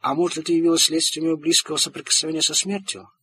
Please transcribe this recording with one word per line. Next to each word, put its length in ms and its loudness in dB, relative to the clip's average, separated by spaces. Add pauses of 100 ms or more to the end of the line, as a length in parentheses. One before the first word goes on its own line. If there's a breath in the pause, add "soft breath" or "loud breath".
А 140 -2
может, 240 0
это 140 -2
явилось 300 4
следствием 440 0
его 100 0
близкого 400 0
соприкосновения 640 -2
со 120 0
смертью? 540 -4 (140)